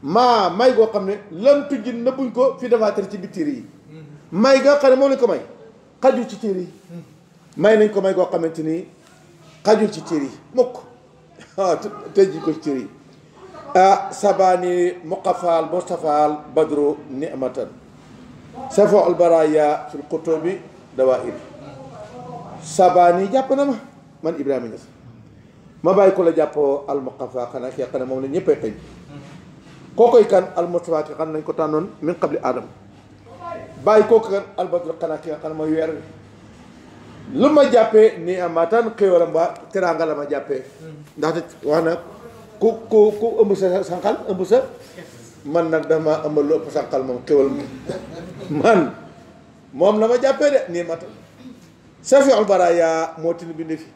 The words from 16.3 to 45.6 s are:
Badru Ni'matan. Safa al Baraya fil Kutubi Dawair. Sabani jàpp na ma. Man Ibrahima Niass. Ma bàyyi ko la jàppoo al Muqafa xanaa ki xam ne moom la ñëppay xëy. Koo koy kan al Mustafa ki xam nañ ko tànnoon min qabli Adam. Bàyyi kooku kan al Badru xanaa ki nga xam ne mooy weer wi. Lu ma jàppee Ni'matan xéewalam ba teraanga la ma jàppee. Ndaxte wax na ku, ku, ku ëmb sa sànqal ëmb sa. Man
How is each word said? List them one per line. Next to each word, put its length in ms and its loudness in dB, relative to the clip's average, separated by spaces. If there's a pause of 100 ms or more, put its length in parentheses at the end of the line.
Badru 420 0 (120)
Ni'matan. 580 -8 (1000)
Safa 360 4
al 100 2
Baraya 760 2
fil 180 -14
Kutubi 480 -4 (380)
Dawair. 380 0 (1300)
Sabani 680 4
jàpp 240 0
na 100 0
ma. 100 -2 (480)
Man 160 -4
Ibrahima 280 -4
Niass. 180 -16 (1000)
Ma 100 2
bàyyi 200 6
ko 100 0
la 100 4
jàppoo 540 0
al 140 -4
Muqafa 500 -10
xanaa 180 -8
ki 140 -8
xam 180 -6
ne 40 -6
moom 160 -6
la 60 -8
ñëppay 340 0
xëy. 120 -6 (1200)
Koo 140 6
koy 160 6
kan 300 2
al 120 -2
Mustafa 360 -4
ki 100 -12
xam 180 -6
nañ 120 -8
ko 100 -6
tànnoon 360 -2 (120)
min 140 -4
qabli 260 -4
Adam. 240 -6 (1200)
Bàyyi 240 6
kooku 220 4
kan 120 -2 (140)
al 100 -4
Badru 320 -4
xanaa 180 -6
ki 120 -14
nga 80 -8
xam 140 -10
ne 60 -10
mooy 140 -4
weer 180 -2
wi. 120 -10 (1400)
Lu 140 6
ma 160 6
jàppee 560 6
Ni'matan 720 -2
xéewalam 340 2
ba 220 0 (180)
teraanga 340 -2
la 100 -4
ma 120 -8
jàppee. 360 -6 (540)
Ndaxte 260 -2 (200)
wax 200 0
na 120 0 (640)
ku, 140 2 (160)
ku, 300 6
ku 80 -2 (140)
ëmb 140 4
sa 280 0
sànqal 340 -4 (120)
ëmb 160 -4
sa. 180 2 (840)
Man 240 0